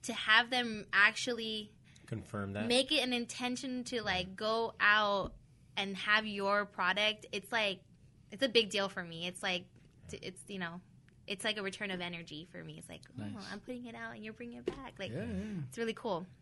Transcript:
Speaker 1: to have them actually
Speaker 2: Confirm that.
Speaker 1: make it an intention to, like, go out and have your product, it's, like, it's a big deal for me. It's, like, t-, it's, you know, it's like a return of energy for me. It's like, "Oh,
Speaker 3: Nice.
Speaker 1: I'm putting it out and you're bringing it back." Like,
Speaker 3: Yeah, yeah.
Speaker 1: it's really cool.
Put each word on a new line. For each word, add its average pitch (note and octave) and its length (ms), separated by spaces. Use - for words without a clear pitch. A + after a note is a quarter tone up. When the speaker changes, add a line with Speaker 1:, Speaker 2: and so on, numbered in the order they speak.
Speaker 1:
to A#3+ 100
have A3 360
them A#3 420
actually A3 800
Speaker 2:
Confirm G2+ 460
that. G#2 140
Speaker 1:
make B3+ 240
it D4+ 120
an B3+ 100
intention B3 720
to, A#3+ 180
like, F#3+ 320
go A3 460
out G#3 540
and G3 180
have G#3+ 320
your G3+ 380
product, G3+ 640
it's, G3 220
like, G#3 260
it's G#3 120
a C4+ 60
big A3 200
deal G3 200
for F#3 140
me. E3+ 240
It's, F3+ 140
like, F3+ 240
t-, - 120
it's, F#3 280
you G3 100
know, F3 220
it's G3+ 180
like G#3+ 120
a G#3 60
return G3 280
of F3+ 100
energy E3+ 500
for F3 120
me. D#3 140
It's D#3+ 120
like, - 140
"Oh, G#2 60
Speaker 3:
Nice. F#2+ 280
Speaker 1:
I'm G#2 100
putting B3 240
it A3+ 100
out A3+ 200
and G#3+ 100
you're A3 80
bringing A#3+ 240
it A#3+ 80
back." C4 340
Like, F#3+ 120
Speaker 3:
Yeah, D#3 140
yeah. G#3 440
Speaker 1:
it's - 80
really A3+ 160
cool. F#3 320